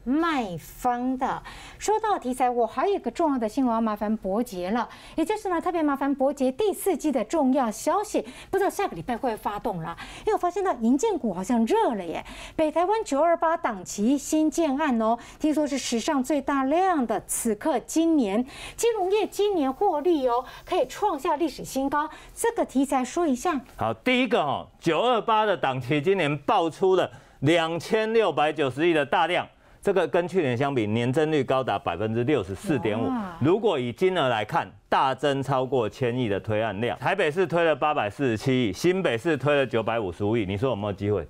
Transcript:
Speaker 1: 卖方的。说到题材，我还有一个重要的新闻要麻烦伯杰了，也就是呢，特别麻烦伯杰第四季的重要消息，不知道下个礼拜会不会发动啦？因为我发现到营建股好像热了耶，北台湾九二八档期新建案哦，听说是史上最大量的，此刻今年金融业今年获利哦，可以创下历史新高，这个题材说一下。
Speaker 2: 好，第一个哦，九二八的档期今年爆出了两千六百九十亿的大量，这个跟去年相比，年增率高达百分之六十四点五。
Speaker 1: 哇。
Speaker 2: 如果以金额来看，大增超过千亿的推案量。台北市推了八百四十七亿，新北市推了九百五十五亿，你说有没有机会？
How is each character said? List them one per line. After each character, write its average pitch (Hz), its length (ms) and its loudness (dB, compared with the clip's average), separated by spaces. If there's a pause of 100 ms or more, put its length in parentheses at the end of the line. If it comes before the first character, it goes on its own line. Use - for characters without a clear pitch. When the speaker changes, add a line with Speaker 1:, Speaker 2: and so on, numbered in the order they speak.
Speaker 1:
卖 269 520 0
方 247 600 -4
的。 196 240 -4 (380)
说 427 180 0
到 427 180 0
题 254 160 -4
材， 254 160 0
我 240 160 2
还 254 220 -2
有 403 80 2
一 359 60 -2
个 247 100 -4
重 311 220 0
要 269 40 0
的 226 120 -2
新 262 180 0
闻 233 80 2
要 226 60 0
麻 220 160 0
烦 214 220 -2
伯 196 220 -2
杰 185 300 -6
了， 226 180 -2 (280)
也 320 80 0
就 427 120 0
是 415 120 -6
呢， 339 120 0
特 339 120 -2
别 330 100 0
麻 294 140 0
烦 277 180 -2
伯 269 180 0
杰 262 200 0
第 392 200 0
四 359 240 -2
季 302 140 -2
的 247 140 0
重 269 280 2
要 262 160 2
消 302 360 0
息， 311 200 -2 (280)
不 - 40 -2
知 392 60 2
道 370 80 2
下 403 160 -4
个 - 80 -8
礼 165 80 -10
拜 233 140 -4
会 - 60 -6
不 277 40 -2
会 254 100 -2
发 302 220 -6
动 202 240 -4
啦？ 165 140 -8 (240)
因 - 60 -6
为 427 60 2
我 370 60 2
发 359 100 0
现 381 140 -2
到 370 120 2
营 240 220 2
建 415 220 0
股 208 160 -4
好 180 80 -4
像 226 240 2
热 359 300 2
了 180 100 -6
耶， - 180 -6 (300)
北 311 160 2
台 330 140 2
湾 415 200 0
九 269 160 0
二 339 160 4
八 330 200 0
档 226 280 -6
期 220 320 0
新 311 320 0
建 294 280 0
案 277 260 0
哦， 226 160 2 (220)
听 302 140 2
说 302 120 2
是 269 120 -2
史 240 200 -2
上 269 240 0
最 294 160 0
大 277 260 0
量 320 420 2
的， 208 200 -2
此 - 280 -2
刻 262 260 0
今 330 340 2
年 233 300 2 (320)
金 466 160 2
融 381 180 0
业 403 160 2
今 415 280 0
年 269 180 2
获 311 300 0
利 294 260 2
哦， 240 160 2 (220)
可 349 100 -2
以 311 100 2
创 381 320 -2
下 320 180 0
历 311 120 0
史 - 160 -8
新 269 240 -2
高， 294 180 0 (280)
这 466 180 0
个 370 100 -2
题 277 220 0
材 262 180 0
说 339 240 0
一 277 80 2
下。 302 240 -2 (160)
Speaker 2:
好， 110 200 -2
第 247 280 0
一 262 60 0
个 214 100 2
哦， 123 280 -2 (120)
九 160 220 2
二 233 180 4
八 214 280 2
的 190 100 2
档 135 240 0
期 135 180 0
今 165 200 2
年 151 220 0
爆 180 280 2
出 190 260 2
了 165 160 2 (280)
两 165 420 2
千 220 320 -2
六 220 180 4
百 151 220 2
九 143 180 0
十 143 160 0
亿 175 60 4
的 151 120 4
大 175 220 2
量， 160 220 -2 (320)
这 202 140 0
个 185 120 4
跟 175 220 0
去 180 140 0
年 127 120 2
相 139 200 0
比， 113 120 2
年 117 240 0
增 156 220 2
率 147 100 2
高 131 220 0
达 107 140 0
百 87 180 -4
分 110 180 -2
之 117 100 0
六 123 200 2
十 95 100 -8
四 135 240 -2
点 110 220 -2
五。 - 80 -2
Speaker 1:
哇。 214 320 -6
Speaker 2:
如 165 180 4
果 208 200 0
以 123 120 -4
金 185 280 0
额 139 100 2
来 110 160 0
看， 120 260 -4 (200)
大 143 240 2
增 139 280 0
超 131 220 0
过 123 240 0
千 117 260 -2
亿 123 140 0
的 98 100 0
推 107 240 -2
案 104 200 -4
量。 117 160 -2
台 160 160 0
北 185 160 0
市 180 160 0
推 165 180 0
了 160 100 4
八 151 200 0
百 113 160 0
四 139 160 -2
十 113 100 2
七 127 320 2
亿， 95 60 -2
新 185 280 0
北 139 140 2
市 151 220 0
推 147 180 2
了 135 100 2
九 113 160 -2
百 113 160 0
五 95 140 -2
十 95 100 -6
五 104 140 2
亿， 113 80 0
你 92 100 -2
说 107 140 0
有 120 80 0
没 101 100 -4
有 104 60 -2
机 101 180 -2
会？ 92 200 0